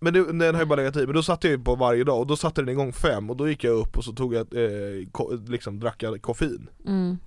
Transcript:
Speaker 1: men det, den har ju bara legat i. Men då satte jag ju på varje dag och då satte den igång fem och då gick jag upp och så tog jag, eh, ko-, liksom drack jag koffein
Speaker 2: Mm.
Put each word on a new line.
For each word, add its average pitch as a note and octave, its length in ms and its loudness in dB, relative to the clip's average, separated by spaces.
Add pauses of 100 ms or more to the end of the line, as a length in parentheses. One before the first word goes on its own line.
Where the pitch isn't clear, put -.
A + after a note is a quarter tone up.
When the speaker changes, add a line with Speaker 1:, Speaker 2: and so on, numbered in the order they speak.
Speaker 1:
men E3+ 140 2
det, F3 180 4
den E3 220 2
har E3 80 2
ju D#3 40 2
bara D3+ 100 4
legat C3+ 200 0
i. C#3 100 2
Men C#3 80 -2
då D#3+ 80 4
satte E3+ 260 0
jag C#3 100 4
ju B2 60 -8
på B2 100 2
varje B2 300 4
dag C3+ 160 2
och B2+ 60 0
då D3 100 0
satte D#3 260 -2
den B2+ 60 -2
igång C3 240 0
fem A2 380 0
och B2 60 -4
då C#3+ 120 0
gick D3 160 -4
jag A#2 100 4
upp A2 240 0
och A#2 60 -2
så A#2 80 -8
tog A#2+ 220 -2
jag, A2+ 60 0
eh, G2+ 720 -4
ko-, B2 260 -4 (100)
liksom A2 320 -6
drack A2+ 220 -6
jag A2 200 -6
koffein A#2+ 460 -4 (180)
Speaker 2:
Mm. F#3 400 -2